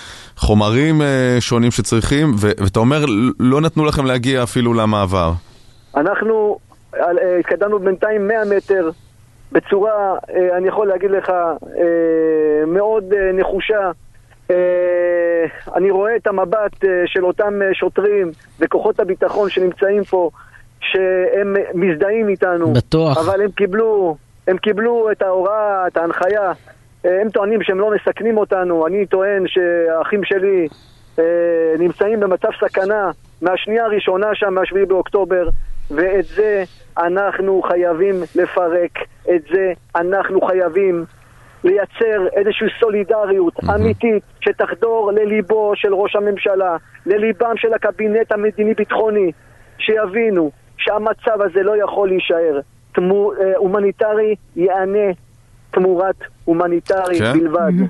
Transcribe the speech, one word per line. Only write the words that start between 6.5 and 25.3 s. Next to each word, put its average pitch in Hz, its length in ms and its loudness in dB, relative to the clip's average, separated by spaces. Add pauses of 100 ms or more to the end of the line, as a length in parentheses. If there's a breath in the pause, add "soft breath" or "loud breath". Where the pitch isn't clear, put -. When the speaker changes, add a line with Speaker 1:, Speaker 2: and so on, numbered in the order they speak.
Speaker 2:
אה, 156 60 0 (340)
התקדמנו 202 380 -2
בינתיים 196 500 -2
מאה 220 160 0 (120)
מטר 190 340 0 (640)
בצורה, 202 380 0 (400)
אה, 180 260 0
אני 185 120 0
יכול 208 200 0
להגיד 190 220 0
לך, 190 200 -2
אה, 170 540 -2 (840)
מאוד, 202 460 0
אה, 190 200 2
נחושה. 190 580 0 (600 soft breath)
אה, 180 60 2 (1200 loud breath)
אני 185 140 2
רואה 202 260 0
את - 100 -4
המבט, 190 580 -2
אה, 196 40 2 (180)
של 185 180 0
אותם, 202 380 0
אה, 190 120 0
שוטרים 190 560 0 (300 soft breath)
וכוחות 190 400 0
הביטחון 190 500 0
שנמצאים 196 540 0
פה, 175 260 0 (500 loud breath)
שהם 190 760 0 (180)
מזדהים 196 540 0
איתנו. 175 440 0
Speaker 3:
בטוח. 147 460 2
Speaker 2:
אבל 190 240 0
הם 208 80 0
קיבלו, 196 640 0 (320)
הם 185 100 0
קיבלו 220 540 0
את 196 100 -4
ההוראה, 196 640 0